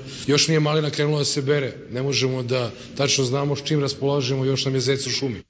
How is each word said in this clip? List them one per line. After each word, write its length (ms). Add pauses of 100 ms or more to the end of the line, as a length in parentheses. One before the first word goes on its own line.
(260)
Još 220
nije 120
malina 300
krenula 280
da 60
se 180
bere, 340 (140)
ne 120
možemo 400
da 280 (260)
tačno 280
znamo 320
s 80
čim 160
raspolažemo, 640
još 200
nam 100
je 60
zec 260
u 40
šumi. 400